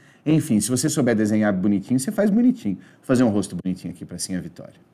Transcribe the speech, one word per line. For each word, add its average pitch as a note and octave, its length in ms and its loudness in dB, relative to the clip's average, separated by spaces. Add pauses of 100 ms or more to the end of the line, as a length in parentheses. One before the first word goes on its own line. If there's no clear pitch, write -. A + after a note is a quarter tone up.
(240)
Enfim, C#3+ 360 2
se G2+ 100 -2
você B2+ 180 0
souber B2 280 0
desenhar G#2+ 360 2
bonitinho, G2+ 460 0
você E3 140 -6
faz G#3 180 0
bonitinho. A3+ 460 2
Vou - 260 -20
fazer B2+ 220 2
um A#2 60 4
rosto G2 260 -2
bonitinho F2+ 360 -6
aqui - 120 -16
pra F2 140 -14
Sinha F2+ 220 -6
Vitória. - 400 -16 (140)